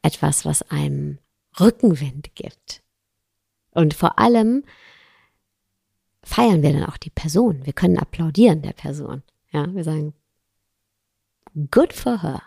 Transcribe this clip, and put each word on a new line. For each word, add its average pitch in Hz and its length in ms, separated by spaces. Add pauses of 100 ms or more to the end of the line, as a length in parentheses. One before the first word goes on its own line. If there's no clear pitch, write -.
etwas, - 420
was 151 260
einem 143 480 (400)
Rückenwind 151 760
gibt. - 480 (880)
Und 156 200
vor - 260
allem 233 460 (1600)
feiern 220 400
wir 147 100
dann 143 120
auch - 120
die - 140
Person. 160 560
Wir 143 60
können 180 260
applaudieren 160 640
der 147 100
Person. 143 500 (280)
Ja, 151 240
wir 175 100
sagen, 151 300 (1600)
"Good 302 220
for 233 300
her." 139 240